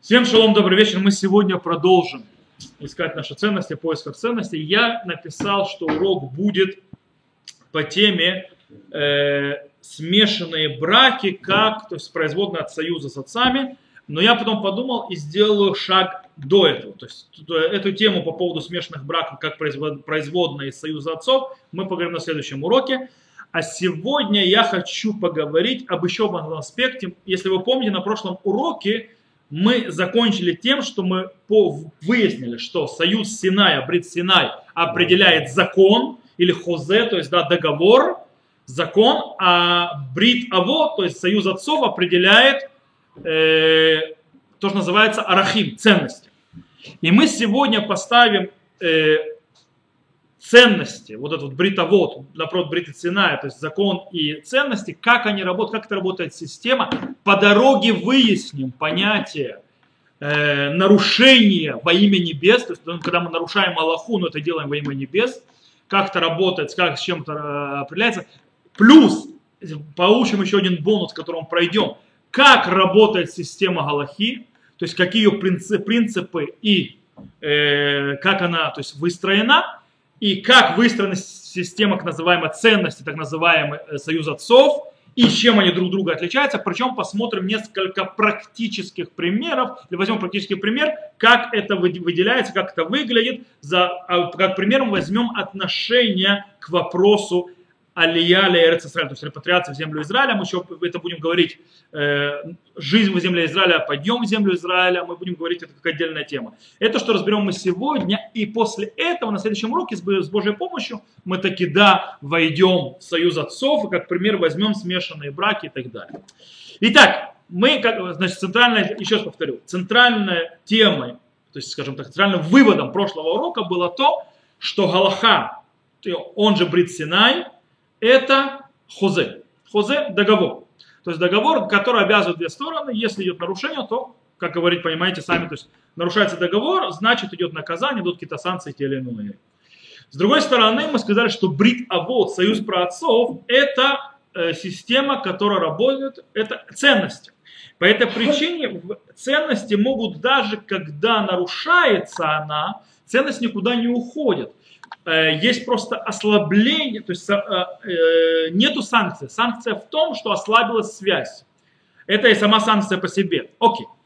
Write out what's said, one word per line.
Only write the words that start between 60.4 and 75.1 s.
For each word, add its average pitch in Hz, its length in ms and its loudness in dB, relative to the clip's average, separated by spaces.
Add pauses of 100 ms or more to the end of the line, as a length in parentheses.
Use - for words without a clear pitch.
нарушения 196 1120 4
во 170 80 2
имя 196 260 4
небес, 175 460 2
то - 80 -10
есть, - 140 -12
ну, 170 140 -8
когда 170 200 -4
мы 170 100 -8
нарушаем 170 480 -2
Аллаху, 165 400 -2
но 175 100 -2
это 156 120 -8
делаем 151 300 -6
во 147 80 -4
имя 143 160 -6
небес, 170 480 -4 (460)
как 196 200 0
это 180 120 -4
работает, 170 540 -2
как 170 240 -2
с - 40 -8
чем-то, 156 300 -6
э, 143 500 -8
определяется. 190 420 -4 (540)
Плюс 254 500 8 (640)
получим 208 460 2
еще 196 160 0
один 180 260 0
бонус, 185 300 0
который 160 300 -8
мы 156 60 -16
пройдем, 170 500 0 (320)
как 262 360 6
работает 190 640 4
система 175 520 -4
Галахи, 147 640 -4 (320)
то 175 80 -6
есть - 80 -12
какие 202 320 2